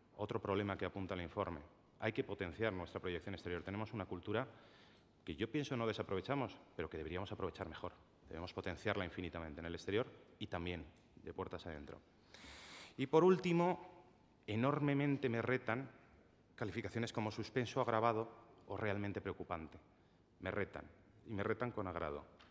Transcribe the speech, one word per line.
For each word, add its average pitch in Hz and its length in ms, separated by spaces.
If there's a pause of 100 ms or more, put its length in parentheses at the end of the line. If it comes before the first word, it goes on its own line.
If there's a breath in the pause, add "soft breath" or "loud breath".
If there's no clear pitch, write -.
(160)
otro 104 240
problema 101 380
que 95 80
apunta 95 260
el 90 80
informe. 85 400 (400)
Hay 110 120
que 135 120
potenciar 101 480
nuestra 90 260
proyección 90 360
exterior. 87 280
Tenemos 101 300
una 101 140
cultura 107 420 (760 loud breath)
que 80 120
yo 101 140
pienso 143 240
no 117 120
desaprovechamos, 107 680 (220)
pero 82 140
que 82 80
deberíamos 85 340
aprovechar 92 340
mejor. 82 260 (360)
Debemos 85 240
potenciarla 95 540
infinitamente 82 540
en 82 60
el 85 80
exterior 101 320 (320)
y 107 100
también 87 360 (380)
de 82 100
puertas 90 320
adentro. 76 340 (1000 loud breath)
Y 135 80
por 160 180
último, 170 800 (420)
enormemente 139 840
me 117 100
retan 123 480 (680)
calificaciones 110 540
como 107 200
suspenso, 120 500
agravado 113 500 (380)
o 101 80
realmente 101 460
preocupante. 87 560 (600 soft breath)
Me 92 100
retan, 95 340 (420)
y 113 60
me 98 100
retan 110 280
con 98 180
agrado. 80 380 (240 loud breath)